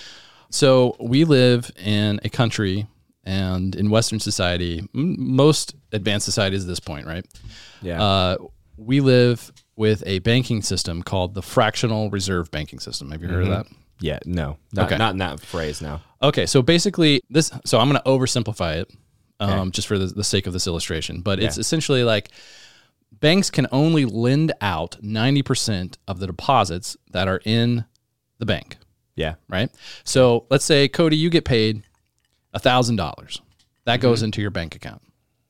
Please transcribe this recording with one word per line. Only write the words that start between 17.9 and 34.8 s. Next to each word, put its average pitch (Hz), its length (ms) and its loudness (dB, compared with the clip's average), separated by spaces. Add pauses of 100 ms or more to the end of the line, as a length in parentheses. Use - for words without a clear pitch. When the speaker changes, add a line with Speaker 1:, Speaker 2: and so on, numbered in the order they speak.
Speaker 1:
oversimplify 120 680 0
it, 90 140 -6 (500)
um, 101 100 -2 (100)
Speaker 2:
Okay. 92 100 -2
Speaker 1:
just - 180 -4
for 104 100 0
the, 95 80 0
the 98 180 -4
sake 98 220 0
of 90 60 -6
this 87 140 -4
illustration. 82 540 -6
But 95 200 -2
it's - 160 -2
Speaker 2:
Yeah. - 60 -6
Speaker 1:
essentially 139 420 0
like 107 260 0 (800)
banks 175 380 2
can 131 220 0
only 151 320 4
lend 123 560 0
out 87 420 -4
ninety 117 400 0
percent 98 560 -2 (100)
of 92 120 -6
the 98 60 -6
deposits 92 720 0 (140)
that 92 180 -2
are 95 160 -2
in 117 400 0 (540)
the 117 80 -8
bank. - 300 -4 (380)
Speaker 2:
Yeah. 78 200 -4 (140)
Speaker 1:
Right? 95 220 -4 (340)
So 120 460 2
let's 135 140 2
say, 143 240 4
Cody, 160 280 2
you 160 140 2
get 165 140 2
paid 110 380 0 (720)
a 110 40 -4
thousand 123 380 4
dollars. - 440 -6 (440)
That 120 160 0
goes 120 200 4
Speaker 2:
Mm-hmm. 113 60 -2
Speaker 1:
into 107 160 -4
your 101 80 -2
bank 85 240 -8
account. - 280 -18 (480)